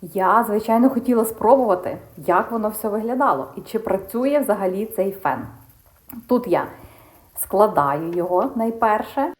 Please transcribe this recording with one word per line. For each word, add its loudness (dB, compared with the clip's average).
Я, 2
звичайно, 4
хотіла 2
спробувати, 0
як 0
воно -2
все -6
виглядало 0
і -12
чи -6
працює -2
взагалі -2
цей -2
фен. -4
Тут 2
я 0
складаю 2
його 0
найперше 0